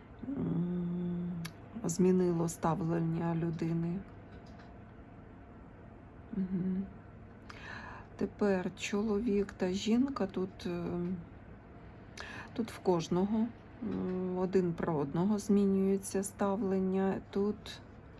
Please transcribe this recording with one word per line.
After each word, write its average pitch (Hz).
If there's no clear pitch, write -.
м, 175
змінило 175
ставлення 165
людини. 165
Мгм. 185
Тепер 196
чоловік 202
та 185
жінка 226
тут, 190
е, 175
тут 220
в -
кожного, 190
м, 185
один 185
про 165
одного 170
змінюється 196
ставлення. 190
Тут 208